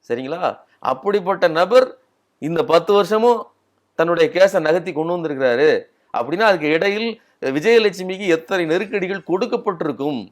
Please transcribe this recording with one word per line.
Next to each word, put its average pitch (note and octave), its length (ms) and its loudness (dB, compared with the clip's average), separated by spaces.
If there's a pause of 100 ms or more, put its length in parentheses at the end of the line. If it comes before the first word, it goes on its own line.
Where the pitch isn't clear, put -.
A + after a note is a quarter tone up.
சரிங்களா? C3 500 -6 (200)
அப்படிப்பட்ட F#3 680 -2
நபர் F#3 500 2 (400)
இந்த D#3 260 -2
பத்து E3+ 280 2
வருஷமும் A3 540 2 (480)
தன்னுடைய E3 400 2
கேஸை F#3+ 260 4
நகர்த்தி D#3+ 320 0
கொண்டு D#3+ 240 -4
வந்திருக்கிறாரு C3+ 800 0 (220)
அப்படின்னா, C#3+ 220 -4
அதுக்கு F#3 260 2
இடையில் G3+ 540 -2 (200)
விஜயலட்சுமிக்கு F#3 880 0
எத்தனை F3 380 0
நெருக்கடிகள் F#3+ 640 -4
கொடுக்கப்பட்டிருக்கும்? E3 1040 -4